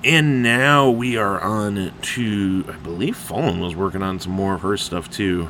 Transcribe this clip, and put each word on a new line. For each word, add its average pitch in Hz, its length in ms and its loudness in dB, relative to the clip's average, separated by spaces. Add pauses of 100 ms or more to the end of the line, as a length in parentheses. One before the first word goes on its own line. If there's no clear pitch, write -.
And 151 380 4
now 131 480 6
we 120 260 0
are 98 240 0
on 101 600 -2
to, 101 680 0
I - 40 -12
believe 85 440 -4
Fallen 92 420 -2
was 87 160 -4
working 92 280 -2
on 92 180 -4
some 92 120 -6
more 98 220 0
of 82 60 -6
her 98 160 0
stuff - 340 -6
too. 90 400 0